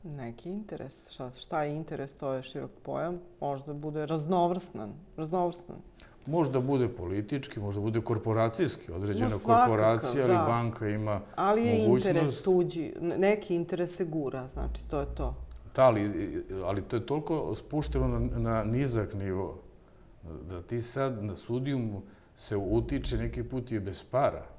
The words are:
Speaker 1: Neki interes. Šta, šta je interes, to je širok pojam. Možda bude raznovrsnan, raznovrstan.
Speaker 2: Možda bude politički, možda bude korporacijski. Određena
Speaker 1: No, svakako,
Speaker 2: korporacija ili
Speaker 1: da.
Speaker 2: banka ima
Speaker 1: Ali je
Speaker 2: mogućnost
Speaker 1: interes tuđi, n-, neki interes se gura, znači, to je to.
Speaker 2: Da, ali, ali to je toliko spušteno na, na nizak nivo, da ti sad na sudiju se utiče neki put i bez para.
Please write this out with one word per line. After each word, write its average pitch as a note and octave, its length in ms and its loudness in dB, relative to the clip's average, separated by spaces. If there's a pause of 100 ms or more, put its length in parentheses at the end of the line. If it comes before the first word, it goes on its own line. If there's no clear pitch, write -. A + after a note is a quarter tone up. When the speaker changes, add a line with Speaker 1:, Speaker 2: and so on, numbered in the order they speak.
Speaker 1:
Neki C#3 460 -10
interes. F#3+ 600 -10
Šta, B2+ 200 -10
šta D#3 320 -4
je D3 120 -2
interes, D3+ 400 -8
to C3+ 180 -4
je C3 100 -4
širok C3 280 -10 (120)
pojam. D3+ 360 -4 (220)
Možda C#3+ 320 -4
bude D3+ 320 -4
raznovrsnan, E3+ 880 0 (240)
raznovrstan. E3+ 580 -2 (500)
Speaker 2:
Možda C#3 340 2
bude B2+ 300 4
politički, G#2 720 -4
možda G#2 220 -2
bude A2 200 0
korporacijski. A2+ 920 0
Određena G2+ 380 0
Speaker 1:
No, G#2+ 100 0
svakako, A3+ 220 6
Speaker 2:
korporacija A#2 640 4
ili D3+ 100 6
Speaker 1:
da. E3 120 4
Speaker 2:
banka A#2 400 0
ima G#2 340 0 (140)
Speaker 1:
Ali G#3+ 280 4
je A#3 160 4
Speaker 2:
mogućnost G3+ 280 6
Speaker 1:
interes D#3+ 360 2
tuđi, F3 580 2
n-, E3 160 -2
neki G3 380 4
interes E3+ 400 -2
se F#3 100 -2
gura, C3+ 420 -4
znači, - 360 -6
to D3+ 160 -2
je C#3+ 80 0
to. C3 280 -4 (400)
Speaker 2:
Da, C3+ 80 8
ali, G#2 280 6 (540)
ali G2 160 0
to F#2+ 140 -4
je A#2 100 0
toliko D3 500 -2
spušteno D3 540 0
na, A#2+ 100 0 (200)
na A2+ 240 2
nizak A#2 500 0
nivo, F#2+ 460 -4 (880)
da F2+ 120 -8
ti A#2 200 -4
sad B2+ 420 -4
na G#2 120 -4
sudiju A#2+ 680 -2 (340)
se - 220 -4
utiče A#2 600 0
neki A#2 260 -2
put A#2+ 280 -6
i A2 80 0
bez G2 240 -6
para. A#2 420 2 (120)